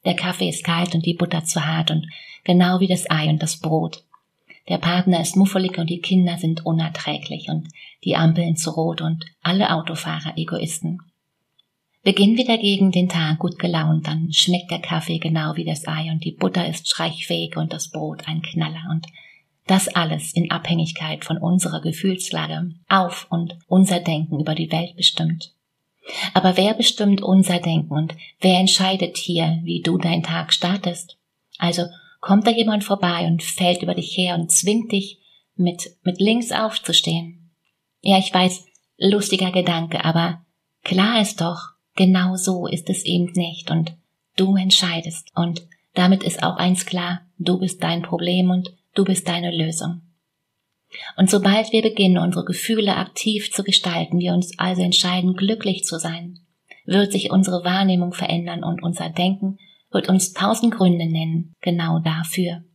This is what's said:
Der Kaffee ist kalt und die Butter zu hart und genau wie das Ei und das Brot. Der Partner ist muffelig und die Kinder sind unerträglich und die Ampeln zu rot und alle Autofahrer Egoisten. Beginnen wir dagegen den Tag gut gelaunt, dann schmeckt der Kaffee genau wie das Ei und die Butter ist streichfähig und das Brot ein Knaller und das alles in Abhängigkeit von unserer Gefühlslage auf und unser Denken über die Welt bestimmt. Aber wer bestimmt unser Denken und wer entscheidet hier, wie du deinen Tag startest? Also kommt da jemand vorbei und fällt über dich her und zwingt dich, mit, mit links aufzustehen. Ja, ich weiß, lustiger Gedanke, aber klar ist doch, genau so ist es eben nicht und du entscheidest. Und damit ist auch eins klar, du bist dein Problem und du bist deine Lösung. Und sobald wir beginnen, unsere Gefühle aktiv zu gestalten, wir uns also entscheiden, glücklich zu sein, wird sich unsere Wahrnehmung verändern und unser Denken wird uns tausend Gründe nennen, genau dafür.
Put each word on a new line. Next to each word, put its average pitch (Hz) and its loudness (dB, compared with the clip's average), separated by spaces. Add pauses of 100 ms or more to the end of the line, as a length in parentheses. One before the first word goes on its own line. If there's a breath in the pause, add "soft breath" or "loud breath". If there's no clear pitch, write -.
Der 180 0
Kaffee 180 -2
ist - -8
kalt 170 -2
und 165 0
die 170 0
Butter 170 -2
zu - -4
hart 160 -2
und 156 -2 (360 loud breath)
genau 180 4
wie 190 4
das 175 -2
Ei 156 2
und 156 2
das - -4
Brot. 160 -2 (640 loud breath)
Der 160 -2
Partner 175 2
ist - -4
muffelig 190 2
und 165 -2
die 175 -6
Kinder 180 2
sind 160 -2
unerträglich 160 -4
und 160 -4 (360 loud breath)
die 180 0
Ampeln 165 4
zu 160 -6
rot 165 -2
und 165 -4 (200)
alle 185 0
Autofahrer 160 -6
Egoisten. 165 -6 (1040)
Beginnen 202 4
wir 254 2
dagegen 202 2
den 180 2
Tag 160 0
gut 180 -4
gelaunt, 160 0
dann 160 -2
schmeckt 175 0
der 170 -6
Kaffee 165 -4
genau 160 -2
wie 160 -6
das 160 -6
Ei 156 -4
und 160 -2
die 165 -4
Butter 180 -2
ist - -8
streichfähig 165 -4
und 160 -4
das 160 -8
Brot 151 -10
ein 160 -4
Knaller 160 -6
und 165 -2 (640 loud breath)
das 190 2
alles 160 -4
in 170 0
Abhängigkeit 165 -4
von 165 -4
unserer 170 0
Gefühlslage 160 -4 (160)
auf 185 0
und 170 -4 (120)
unser 185 4
Denken 160 -2
über 156 -2
die 160 -4
Welt 170 -4
bestimmt. 165 0 (800 loud breath)
Aber 185 4
wer 202 4
bestimmt 202 2
unser 185 4
Denken 160 -2
und 156 -2 (240 loud breath)
wer 185 4
entscheidet 190 2
hier, 165 0
wie 170 -4
du 170 0
deinen 170 0
Tag 165 -4
startest? 180 -4 (400)
Also 175 0 (380 loud breath)
kommt 202 4
da 233 6
jemand 214 2
vorbei 175 0
und 165 2
fällt 180 0
über 175 -2
dich - -4
her 180 0
und 165 -2
zwingt 214 2
dich, 196 -4 (360 soft breath)
mit, 175 0 (120)
mit 180 -2
links 226 2
aufzustehen. - -2 (500)
Ja, 196 6
ich 190 0
weiß, 185 2 (320)
lustiger 190 2
Gedanke, 170 0
aber 165 0 (400)
klar 214 2
ist - -2
doch, 170 -2 (360)
genau 185 6
so 180 -2
ist - -4
es 185 -4
eben 175 0
nicht 170 -2
und 165 0 (400)
du 190 4
entscheidest. 175 0
Und 170 -2 (320 soft breath)
damit 185 4
ist - -4
auch 170 -2
eins 180 0
klar, 175 -4 (160)
du 180 0
bist 185 -4
dein 170 -2
Problem 180 0
und 180 0 (220)
du 196 4
bist 185 0
deine 175 -4
Lösung. 165 -4 (1120 loud breath)
Und 190 4
sobald 202 2
wir 220 4
beginnen, 196 4
unsere 175 0
Gefühle 202 0
aktiv 208 -4
zu 196 -4
gestalten, 175 0
wir 175 2
uns 175 -2
also 185 0
entscheiden, 180 2
glücklich 196 0
zu 170 -6
sein, 170 -8 (460 loud breath)
wird 202 2
sich 196 -2
unsere 180 2
Wahrnehmung 180 2
verändern 170 -6
und 170 -4
unser 170 -4
Denken 190 -2 (320 loud breath)
wird - -2
uns 185 2
tausend 220 0
Gründe 175 4
nennen, 160 -2
genau 165 0
dafür. 165 -4